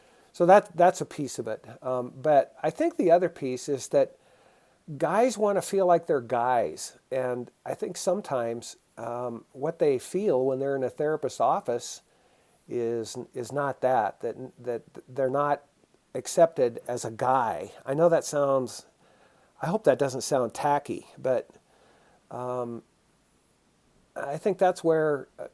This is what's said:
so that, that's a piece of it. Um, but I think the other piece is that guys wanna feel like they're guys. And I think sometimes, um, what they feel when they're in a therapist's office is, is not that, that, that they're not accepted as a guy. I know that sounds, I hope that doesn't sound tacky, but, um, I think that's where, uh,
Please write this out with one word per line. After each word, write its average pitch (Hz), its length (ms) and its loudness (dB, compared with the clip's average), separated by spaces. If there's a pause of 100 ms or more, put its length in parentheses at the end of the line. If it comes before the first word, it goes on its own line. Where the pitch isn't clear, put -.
(320)
so 175 140 2
that, 196 300 8
that's 175 240 4
a 151 60 -4
piece - 320 -8
of 113 100 -8
it. 110 160 -8 (180)
Um, 123 380 -4
but 143 420 4
I 156 80 0
think 330 260 0
the 190 160 2
other 180 160 6
piece 127 400 -6
is 135 200 -4
that 139 280 2 (840)
guys 202 400 2
wanna 202 240 2
feel 196 240 0
like 170 200 4
they're 147 140 2
guys. 120 800 -2 (120)
And 127 400 -4 (140)
I - 100 -8
think 196 220 -8
sometimes, 123 800 -4 (220)
um, 120 540 -8
what 151 260 -6
they 131 200 2
feel 175 460 0
when 135 140 0
they're 139 180 -2
in 131 80 -2
a 117 60 -2
therapist's 151 500 -4
office 123 600 -2 (680)
is, 117 480 -4 (180)
is 120 180 -10
not 143 280 -4
that, 123 400 0
that, 117 160 -6 (260)
that 120 200 -6 (260)
they're 127 220 -2
not 143 320 0 (520)
accepted 131 720 2
as 123 180 -6
a 117 60 -6
guy. 113 600 0 (140)
I 135 80 -4
know 165 140 4
that 160 160 2
sounds, 139 640 -2 (760)
I 139 40 -4
hope 196 180 -4
that 127 140 6
doesn't 131 240 -2
sound 123 320 -2
tacky, 143 520 -2 (120)
but, 127 300 -2 (840)
um, 123 520 -8 (1300)
I 139 200 -6
think 185 220 -4
that's 185 260 2
where, 156 440 2 (100)
uh, - 160 -12